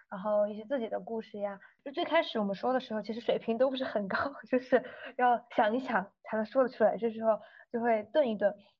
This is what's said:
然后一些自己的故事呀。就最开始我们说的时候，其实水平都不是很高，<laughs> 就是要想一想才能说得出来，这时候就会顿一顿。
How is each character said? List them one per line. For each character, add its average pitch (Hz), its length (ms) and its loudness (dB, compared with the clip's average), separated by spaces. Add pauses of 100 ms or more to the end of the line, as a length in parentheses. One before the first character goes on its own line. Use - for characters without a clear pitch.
然 190 120 -8
后 208 260 2
一 208 80 -6
些 220 100 -10
自 269 140 -2
己 220 80 -4
的 202 120 -4
故 226 220 -6
事 214 180 -10
呀。 202 200 -4 (240)
就 285 80 -10
最 311 140 -4
开 320 160 2
始 277 180 -2
我 208 40 2
们 196 120 -2
说 247 180 0
的 262 60 2
时 247 140 -8
候， 214 80 -4
其 214 120 -6
实 226 60 -10
水 175 200 0
平 226 180 -2
都 262 120 4
不 262 60 -4
是 254 80 -4
很 208 240 -2
高， - 100 -2 (200)
<laughs> - 120 -18
就 254 100 2
是 247 240 2 (340)
要 247 220 4 (160)
想 220 200 2
一 269 40 0
想 233 320 -2 (120)
才 - 140 -6
能 220 80 0
说 262 180 2
得 240 60 -2
出 240 140 -2
来， 202 140 4
这 226 120 0
时 220 140 -8
候 214 160 4 (320)
就 233 100 -4
会 226 220 2 (100)
顿 294 160 4
一 214 80 -2
顿。 202 160 2 (260)